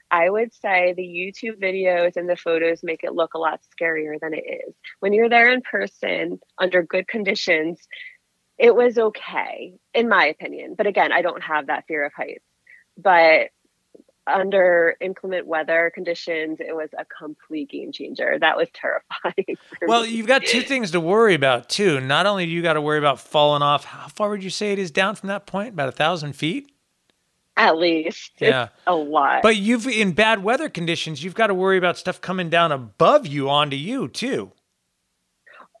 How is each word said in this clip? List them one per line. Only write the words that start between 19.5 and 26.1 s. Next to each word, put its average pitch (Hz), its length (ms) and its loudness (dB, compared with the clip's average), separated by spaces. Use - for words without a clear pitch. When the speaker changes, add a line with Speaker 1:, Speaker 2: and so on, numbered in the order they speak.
Speaker 1:
for 170 100 -4
Speaker 2:
Well, 233 160 2
Speaker 1:
me. 226 60 -6
Speaker 2:
you've 226 180 -6
got 262 160 4
two 240 180 0
things 226 300 -4
to 175 80 2
worry 196 340 4
about, 131 340 2
too. 165 320 0
Not 143 260 0
only 196 200 -2
do 165 60 -6
you 170 100 -4
gotta 156 180 2
worry 151 180 0
about 143 220 2
falling 147 420 2
off, 143 220 2
how - 240 -18
far 208 220 -4
would 208 140 -6
you 185 60 -8
say 208 220 -4
it 196 60 -2
is 185 140 -4
down 196 240 0
from 190 120 -12
that 196 180 -8
point? 202 240 -8
About 143 180 -4
a - 40 -6
thousand 151 420 -2